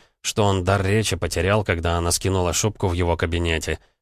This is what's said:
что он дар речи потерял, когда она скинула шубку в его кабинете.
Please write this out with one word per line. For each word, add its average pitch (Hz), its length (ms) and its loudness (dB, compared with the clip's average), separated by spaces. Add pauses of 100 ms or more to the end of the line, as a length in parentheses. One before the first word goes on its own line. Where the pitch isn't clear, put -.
(200)
что - 220 -2
он 98 220 2
дар 95 200 2
речи 101 300 0
потерял, 87 480 0
когда 85 340 0
она 85 140 0
скинула 90 420 0
шубку 104 360 -2
в 87 60 0
его 85 220 2
кабинете. 82 640 -2 (240)